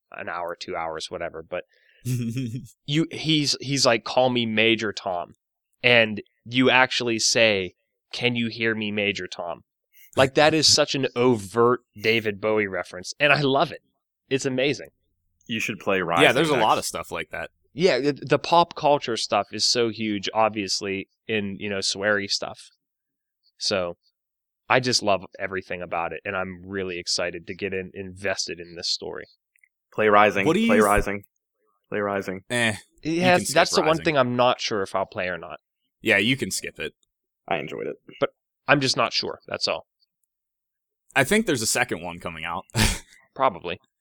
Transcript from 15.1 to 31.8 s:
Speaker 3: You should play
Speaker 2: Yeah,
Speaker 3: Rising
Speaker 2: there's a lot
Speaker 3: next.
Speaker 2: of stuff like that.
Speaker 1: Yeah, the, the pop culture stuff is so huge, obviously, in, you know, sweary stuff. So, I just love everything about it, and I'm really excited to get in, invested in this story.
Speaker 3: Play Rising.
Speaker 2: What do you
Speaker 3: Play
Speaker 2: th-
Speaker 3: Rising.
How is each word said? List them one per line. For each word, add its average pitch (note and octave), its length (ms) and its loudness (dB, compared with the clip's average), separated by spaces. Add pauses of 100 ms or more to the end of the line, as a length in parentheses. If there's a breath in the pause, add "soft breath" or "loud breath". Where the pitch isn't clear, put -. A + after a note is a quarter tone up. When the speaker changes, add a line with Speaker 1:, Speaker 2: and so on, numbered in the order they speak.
Speaker 3:
You A2+ 120 -4
should G#2+ 200 -4
play G2 180 0
Speaker 2:
Yeah, F#2 60 0
Speaker 3:
Rising E2+ 320 4
Speaker 2:
there's D#3 140 2
a D3 80 2
lot A#2 180 4
Speaker 3:
next. C3+ 40 0
Speaker 2:
of - 60 -4
stuff - 260 -8
like E2 200 -8
that. E2 180 -8 (240)
Speaker 1:
Yeah, D3 260 2
the, C#3+ 140 0
the C#3 260 0
pop E3+ 360 2
culture C#3+ 420 0
stuff G2+ 340 0
is G#2+ 140 -2
so A#2 240 2
huge, G#2 440 -4
obviously, G2+ 760 -2 (180)
in, G2+ 320 -4
you G#2 100 -6
know, G2 100 -4
sweary G2 500 -2
stuff. - 400 -6 (880)
So, F2+ 400 -2 (720)
I A#2+ 100 6
just B2 220 0
love G2 240 0 (140)
everything F#2+ 420 -6
about E2+ 320 -4
it, D#2 100 -12
and G2+ 140 -6
I'm F#2 280 -6
really F#2 340 -6
excited F2 480 -6
to F#2+ 80 -10
get F#2+ 180 -6
in, F#2 220 -6
invested F#2+ 640 -6
in E2+ 160 -16
this E2+ 140 -8
story. E2 360 -8 (680)
Speaker 3:
Play G#2+ 160 2
Rising. G#2 360 6
Speaker 2:
What - 80 4
do F#3 60 0
you A3+ 80 2
Speaker 3:
Play G#2+ 100 4
Speaker 2:
th- G#2+ 80 6
Speaker 3:
Rising. G#2 380 2 (640)